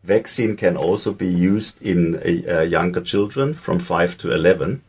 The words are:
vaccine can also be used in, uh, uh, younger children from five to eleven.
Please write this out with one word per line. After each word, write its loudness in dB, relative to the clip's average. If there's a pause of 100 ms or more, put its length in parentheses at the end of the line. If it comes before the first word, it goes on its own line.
vaccine 0
can 2
also 0
be -4
used 0
in, 2
uh, -2
uh, 4
younger 0
children -2
from -2
five 0
to -4
eleven. 2